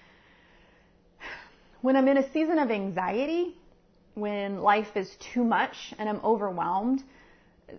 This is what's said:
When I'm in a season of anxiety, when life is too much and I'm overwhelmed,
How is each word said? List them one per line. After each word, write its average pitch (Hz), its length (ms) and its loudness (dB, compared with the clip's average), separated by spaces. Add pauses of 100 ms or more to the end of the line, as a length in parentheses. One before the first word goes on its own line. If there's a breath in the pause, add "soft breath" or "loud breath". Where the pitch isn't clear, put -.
(1800 loud breath)
When 262 160 4
I'm 262 100 6
in 277 100 6
a 269 140 2
season 311 300 2
of 254 100 0
anxiety, 208 880 -2 (580)
when 202 460 -4
life 208 360 2
is 185 200 -4 (160)
too 247 100 0
much 226 560 -2
and 214 100 -4
I'm 214 140 -4
overwhelmed, 202 800 0 (760 soft breath)